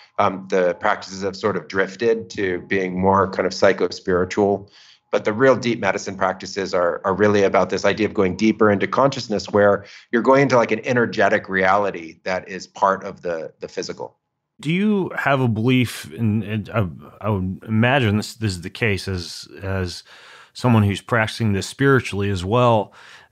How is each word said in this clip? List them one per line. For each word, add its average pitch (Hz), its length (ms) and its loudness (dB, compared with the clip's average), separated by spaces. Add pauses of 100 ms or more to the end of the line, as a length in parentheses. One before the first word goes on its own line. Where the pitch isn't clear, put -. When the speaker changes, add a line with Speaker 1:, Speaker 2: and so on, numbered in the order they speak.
(180)
Speaker 1:
Um, 95 300 -2
the 90 260 2
practices 95 480 -4
have 95 140 -4
sort 98 220 -2
of - 100 -14
drifted 104 640 -2
to 92 320 -4
being 92 360 -4
more 95 320 2
kind 92 160 -2
of 90 60 -4
psycho-spiritual. 95 1160 0 (420)
But 101 120 0
the 110 80 0
real 127 240 4
deep 113 220 -2
medicine 98 380 -4
practices 95 580 -4
are, 87 300 0
are 98 100 0
really 101 280 4
about 92 280 2
this 92 140 -2
idea 101 220 2
of 98 80 -4
going 95 220 0
deeper 107 340 4
into 98 160 2
consciousness, 113 600 -2
where 101 360 4 (260)
you're 117 120 2
going 131 200 6
into, 127 140 2
like, 107 160 2
an 110 120 -2
energetic 104 640 0
reality 92 760 0
that 92 240 -6
is 92 180 -12
part 95 380 0
of 90 180 -12
the, 82 380 -6
the - 80 -10
physical. - 480 -12 (420)
Speaker 2:
Do 147 140 -4
you 196 420 0
have 139 260 0
a 127 80 2
belief 117 640 0
in, 110 300 0
in, 104 300 -6
I, 104 160 0 (380)
I - 40 -4
would 95 380 -4
imagine 113 480 2
this, - 180 -6
this 107 180 -2
is 87 100 -8
the 92 80 -12
case 101 360 -2
as, 87 420 -8 (140)
as 95 400 -4 (520)
someone 113 280 4
who's 101 200 0
practicing 110 500 0
this 95 140 -2
spiritually 117 640 0
as 90 140 -2
well, 113 480 2 (400)